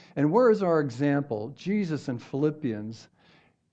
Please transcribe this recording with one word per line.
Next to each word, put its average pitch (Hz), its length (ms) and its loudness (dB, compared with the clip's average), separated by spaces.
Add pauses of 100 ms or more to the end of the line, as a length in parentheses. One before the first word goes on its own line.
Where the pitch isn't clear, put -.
(160)
And 147 160 2
where 240 180 6
is 202 120 4
our 170 200 2
example? 139 760 -2
Jesus 175 540 -4
in 123 100 -6
Philippians 123 880 -4 (640)